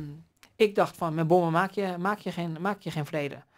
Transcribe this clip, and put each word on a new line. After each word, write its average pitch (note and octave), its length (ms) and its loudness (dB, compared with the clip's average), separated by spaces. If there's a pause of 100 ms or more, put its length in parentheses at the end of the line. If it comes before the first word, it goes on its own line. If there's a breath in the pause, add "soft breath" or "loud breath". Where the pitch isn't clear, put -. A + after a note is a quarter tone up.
(560)
ik G#3 180 4
dacht F#3+ 220 0
van: E3 180 -2
"Met E3 120 2
bommen E3+ 260 6
maak F3+ 180 2
je, F#3 280 -4
maak G3+ 200 -2
je F3+ 140 -8
geen, E3+ 280 -6
maak G3 200 -4
je D#3+ 100 -8
geen D3 160 -4
vrede." C#3+ 360 -6 (160 soft breath)